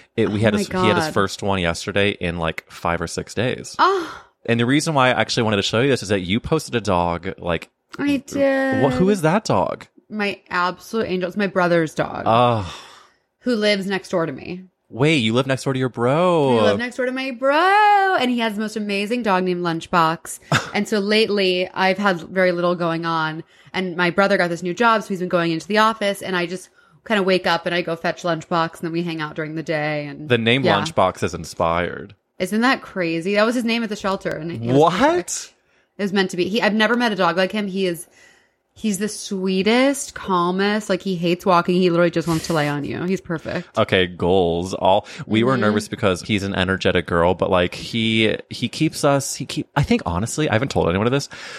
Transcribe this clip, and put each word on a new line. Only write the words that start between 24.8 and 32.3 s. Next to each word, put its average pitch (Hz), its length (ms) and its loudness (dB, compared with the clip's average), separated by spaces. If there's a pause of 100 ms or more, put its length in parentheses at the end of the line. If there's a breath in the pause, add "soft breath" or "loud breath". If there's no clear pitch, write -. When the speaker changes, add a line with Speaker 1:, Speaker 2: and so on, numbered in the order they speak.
Speaker 2:
so 214 80 -14
he's 190 100 -4
been 180 100 -4
going 170 220 2
into 160 160 -4
the 208 120 2
office, 214 420 0
and 190 140 -6
I 175 100 0
just 180 240 -10 (380 soft breath)
kinda 208 160 2
wake 185 240 4
up 170 180 0
and 170 80 -2
I 175 80 0
go 165 140 -4
fetch 165 260 -6
Lunchbox, 165 540 -2
and - 80 -14
then 170 80 -4
we 170 100 -2
hang 165 180 -4
out 156 160 -8
during 156 200 -8
the 160 80 -6
day. 151 440 -2
And 143 220 -12
Speaker 1:
The 120 80 4
name 117 260 2
Speaker 2:
yeah. 202 160 4
Speaker 1:
Lunchbox 101 440 0
is 98 100 -2
inspired. 85 800 -4 (220)